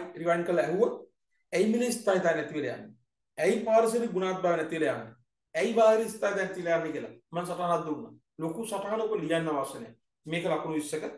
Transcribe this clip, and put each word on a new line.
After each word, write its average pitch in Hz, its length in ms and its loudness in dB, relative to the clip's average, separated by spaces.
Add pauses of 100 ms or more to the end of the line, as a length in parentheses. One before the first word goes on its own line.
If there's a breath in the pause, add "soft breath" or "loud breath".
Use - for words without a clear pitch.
(120)
රිවයින්ඩ් 170 340 0
කරලා 175 180 2
ඇහුවොත් 185 300 2 (580)
ඇයි 208 180 4
මිල 240 200 2
ස්ථායිතා 180 440 2
නැති 151 200 -4
වෙලා 131 220 -4
යන්නේ? - 180 -16 (440)
ඇයි 208 240 2
පාරිසරික 226 500 4
ගුණාත්මක 185 340 -2
නැති 160 300 0
වෙලා 139 200 0
යන්නේ? 113 180 -12 (400)
ඇයි 208 200 0
බාහිර 220 320 6
ස්ථායිතා 196 380 -2
නැති 180 160 -8
වෙලා 170 180 2
යන්නේ 156 140 -4
කියලා 120 220 -8 (140)
මම 170 140 -4
සටහනක් 175 400 -2
දුන්නා. 135 300 -6 (240)
ලොකු 165 300 -6
සටහනක 214 520 -2
ලියන්න 160 320 0
අවශ්‍ය 139 280 -4
නැහැ. - 180 -14 (300)
මේක 165 200 -4
ලකුණු 160 300 -2
විස්සක 156 280 -4 (140)